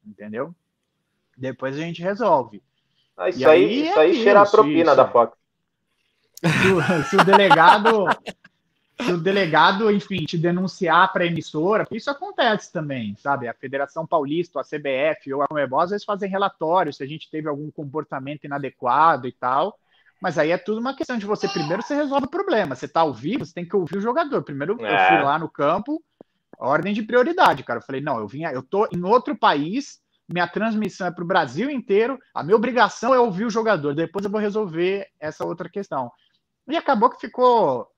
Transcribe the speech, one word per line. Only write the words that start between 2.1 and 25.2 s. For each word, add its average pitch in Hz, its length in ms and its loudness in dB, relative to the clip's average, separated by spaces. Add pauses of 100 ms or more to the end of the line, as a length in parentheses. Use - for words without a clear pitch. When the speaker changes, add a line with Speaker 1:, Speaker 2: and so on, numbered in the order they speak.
Speaker 2:
Ah, - 140 -2
isso 185 100 -6
Speaker 1:
E - 60 -2
Speaker 2:
aí, 170 180 10
Speaker 1:
aí 247 240 0
Speaker 2:
isso 392 100 2
Speaker 1:
é - 40 6
Speaker 2:
aí - 80 6
Speaker 1:
aquilo, 247 140 2
Speaker 2:
cheira 202 180 8
a - 40 10
Speaker 1:
se - 60 -2
Speaker 2:
propina 151 380 6
Speaker 1:
isso 135 60 6
Speaker 2:
da 120 120 6
Fox. 117 300 2 (1040)
Speaker 1:
Se 170 300 2
o, 165 320 0
se - 120 -2
o - 80 6
delegado, 202 800 6 (1000)
se 208 100 -2
o 175 60 0
delegado, 190 720 2
enfim, 196 340 -2
te 165 140 -6
denunciar 175 760 0
pra 185 140 0
emissora, 170 640 -2
isso 226 200 -8
acontece 285 600 -4
também, 131 460 -6
sabe? 135 300 -4
A 113 60 -10
Federação 139 520 -8
Paulista, 156 540 -2
a 127 40 -6
C 151 140 -8
B 143 120 -4
F 143 420 -2
ou 139 100 -2
a 139 60 -2
Conmebol, 139 320 -2
às 175 100 0
vezes 202 140 -6
fazem 202 260 -6
relatórios 185 680 -2
se - 60 -10
a 139 40 -8
gente 156 240 -14
teve 156 180 -8
algum 151 220 -8
comportamento 147 760 -10
inadequado 139 840 0
e 123 40 -10
tal, 139 460 -2 (400)
mas 175 200 -4
aí 156 120 2
é 175 80 2
tudo 214 220 -4
uma 262 160 -6
questão 262 220 -6
de 196 80 -8
você, 202 220 -4
primeiro 170 340 -4
você - 120 -6
resolve 277 320 -2
o - 40 -10
problema, 254 440 -2
você - 140 -12
tá 165 120 -2
ao 160 120 2
vivo, 151 320 -6
você - 80 -20
tem 175 160 -10
que 208 80 -2
ouvir 185 220 -2
o 196 40 -4
jogador. 247 400 -2
Primeiro 147 380 -6
eu 113 60 -8
Speaker 2:
É. 98 220 4
Speaker 1:
fui 98 140 6